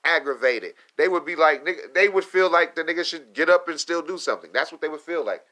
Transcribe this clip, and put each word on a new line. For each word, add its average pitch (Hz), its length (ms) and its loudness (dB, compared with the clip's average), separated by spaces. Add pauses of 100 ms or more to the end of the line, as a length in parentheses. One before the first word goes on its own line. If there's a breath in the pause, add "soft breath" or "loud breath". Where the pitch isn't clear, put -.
aggravated. 131 680 0 (240 soft breath)
They 156 100 4
would 170 180 0
be 170 100 -8
like, 151 300 2
nigga, 151 280 -6
they 196 160 4
would 190 140 0
feel 185 280 2
like 170 240 2
the 165 80 -4
nigga 170 220 -4
should 135 280 -12
get 160 160 0
up 175 180 6
and 156 120 -6
still 170 220 -2
do 170 160 -8
something. 101 360 -6
That's 139 180 -2
what 160 100 -12
they 156 80 -4
would 151 120 -10
feel 160 240 -4
like. 95 260 -6